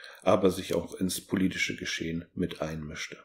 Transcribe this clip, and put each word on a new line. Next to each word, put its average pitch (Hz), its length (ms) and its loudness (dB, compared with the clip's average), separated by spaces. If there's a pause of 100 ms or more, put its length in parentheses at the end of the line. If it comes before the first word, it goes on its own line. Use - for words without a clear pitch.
(240)
aber 95 260 6
sich 90 240 -2
auch - 220 -2
ins - 260 -2
politische - 540 0
Geschehen - 580 -4
mit 87 280 -2
einmischte. 78 640 -6